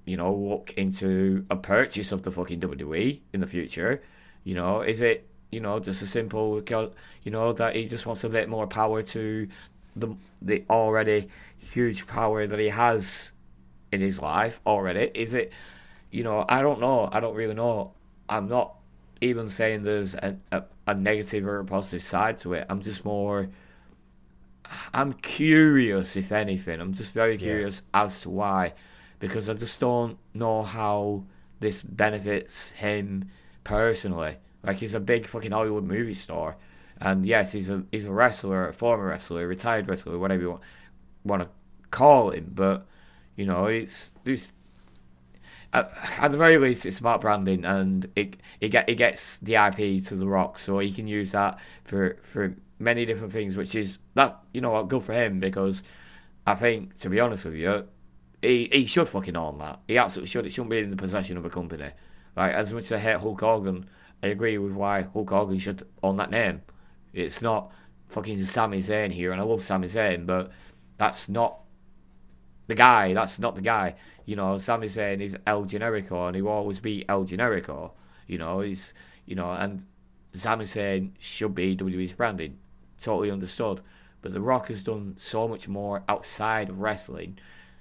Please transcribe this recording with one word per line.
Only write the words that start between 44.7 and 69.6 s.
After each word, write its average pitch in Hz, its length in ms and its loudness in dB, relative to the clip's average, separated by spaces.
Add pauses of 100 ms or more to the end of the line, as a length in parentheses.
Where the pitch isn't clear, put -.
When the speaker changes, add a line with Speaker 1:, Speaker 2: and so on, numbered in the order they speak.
Speaker 1:
at, 135 200 2 (260)
at 147 140 4
the 143 60 0
very 165 200 10
least, 127 280 4
it's 95 120 -6
about 117 220 2
branding, 95 440 2
and 95 520 0
it, 101 200 -2 (240)
it 107 100 -2
get, 113 180 4
it 117 80 2
gets - 420 2
the 110 200 2
I 104 120 8
P 98 320 0
to 95 140 -6
The 95 100 -2
Rock, 95 320 2
so 98 220 -2
he 101 100 0
can 107 160 -8
use 104 260 -2
that 101 260 2 (260)
for, 98 380 0
for 95 340 -2 (220)
many 117 260 2
different 110 280 -4
things, 101 240 -4
which 95 180 -4
is 101 240 -4 (160)
that, 135 260 4 (120)
you 127 80 -4
know 123 100 0
what, 107 180 2
good 127 140 0
for - 100 -8
him, 110 280 2
because 95 420 0 (640)
I 98 80 4
think, 107 460 0
to 95 100 -4
be 101 100 2
honest 117 240 0
with 80 100 -6
you, 98 320 0 (560)
he, 120 300 4
he 135 140 6
should 104 220 4
fucking 95 280 -4
own 78 220 -4
that. 76 280 -12
He 117 120 4
absolutely 98 300 2
should. 120 180 -2
It 95 60 -10
shouldn't 117 180 -6
be 113 80 2
in 101 120 -2
the 95 60 -4
possession 95 400 -4
of 85 80 -8
a 85 60 -6
company. 80 400 -8 (440)
Like, 90 200 0
as 101 180 0
much 117 120 -8
as - 80 -2
I 110 60 0
hate 110 200 2
Hulk 101 220 -4
Hogan, 95 500 2 (320)
I 98 60 0
agree 104 280 0
with 98 160 -4
why 101 300 0
Hulk 95 260 -4
Hogan 98 300 2
should 95 280 -6 (160)
own 95 140 2
that 104 140 -2
name. 98 320 0 (500)
It's 87 300 -4
not 110 280 0 (380)
fucking 104 380 -4
Sami 104 320 0
Zayn 104 340 0
here, 90 200 -2
and 92 80 -4
I 101 40 0
love 110 180 0